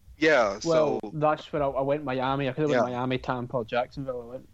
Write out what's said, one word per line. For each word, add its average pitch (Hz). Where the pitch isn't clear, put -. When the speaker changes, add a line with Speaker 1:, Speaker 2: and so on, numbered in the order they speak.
Speaker 1:
Yeah, 143
Speaker 2:
Well, 156
Speaker 1:
so 208
Speaker 2:
that's 151
where 151
I, 139
I 135
went, 143
Miami. 131
I -
could 151
have 147
Speaker 1:
Yeah. 127
Speaker 2:
went 123
Miami, 127
Tampa, 123
Jacksonville. 127
I 117
went. 123